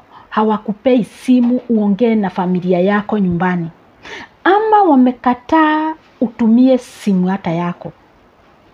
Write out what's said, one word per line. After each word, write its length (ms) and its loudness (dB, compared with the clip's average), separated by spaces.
hawakupei 760 0
simu 680 0
uongee 460 0
na 140 -2
familia 500 -2
yako 400 -2
nyumbani. 480 -2
Ama 400 2
wamekataa 1080 0
utumie 560 2
simu 500 -4
hata 240 -4
yako. 400 -6